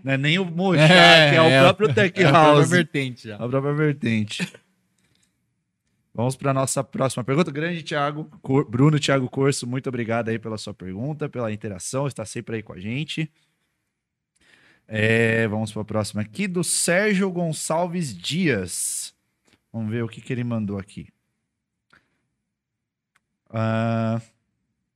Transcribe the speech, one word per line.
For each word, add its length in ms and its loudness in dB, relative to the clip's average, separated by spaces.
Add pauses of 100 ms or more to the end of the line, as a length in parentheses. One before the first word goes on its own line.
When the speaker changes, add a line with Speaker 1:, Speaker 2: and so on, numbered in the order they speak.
Speaker 1:
Não 100 -2
é 40 2
nem 220 2
o 60 -2
Mochak, 480 4
Speaker 2:
É, 420 8
Speaker 1:
é 60 6
o 60 8
Speaker 2:
é. 140 6
Speaker 1:
próprio 320 4
Tech 280 0
Speaker 2:
É 40 6
a 60 6
própria 220 8
Speaker 1:
House. 160 6
Speaker 2:
vertente, 600 -2
já. 60 -12
Speaker 1:
A 140 -8
própria 240 -2
vertente. 720 -2 (1700)
Vamos 220 -2
pra 180 -2
nossa 300 -2
próxima 400 -4
pergunta. 280 0
Grande 300 -6
Thiago 440 -4 (160)
Cor-, 280 0
Bruno 300 4
Thiago 300 0
Corso, 360 -2
muito 240 -8
obrigado 400 -4
aí 80 -4
pela 200 -10
sua 160 -14
pergunta, 540 -10
pela 240 -8
interação, 560 -8
está 180 -10
sempre 320 -10
aí 60 -8
com 100 -20
a 60 -16
gente. 520 -8 (1600)
É, 540 2
vamos 240 -4
pra 140 -8
próxima 360 -4
aqui, 260 -6
do 180 -4
Sérgio 680 0
Gonçalves 840 -4
Dias. 1000 -4 (560)
Vamos 180 -6
ver 140 -4
o 60 -6
que 100 -18
que 140 -10
ele 100 -4
mandou 340 -4
aqui. 300 -14 (2500)
Ah... 720 -2 (720)